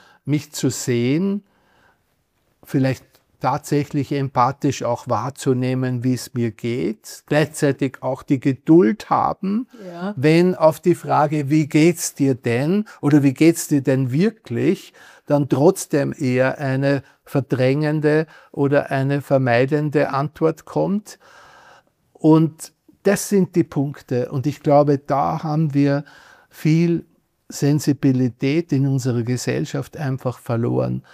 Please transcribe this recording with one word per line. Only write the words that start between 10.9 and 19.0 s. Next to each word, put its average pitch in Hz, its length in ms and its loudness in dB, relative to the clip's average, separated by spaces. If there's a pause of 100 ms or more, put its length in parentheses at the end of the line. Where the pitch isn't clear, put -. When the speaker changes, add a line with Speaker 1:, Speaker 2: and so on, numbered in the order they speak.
Speaker 1:
Frage, 143 560 -2
„Wie 151 180 2
geht's 160 460 2
dir 135 200 2
denn?“ 143 520 -2 (160)
oder 147 200 4
„Wie 135 120 2
geht's 165 340 2
dir 143 140 0
denn 131 280 0
wirklich?“, 156 800 -2 (340)
dann 143 220 0
trotzdem 139 680 0
eher 127 400 0
eine 139 440 -2 (220)
verdrängende 147 1040 0 (260)
oder 143 380 0
eine 139 300 -2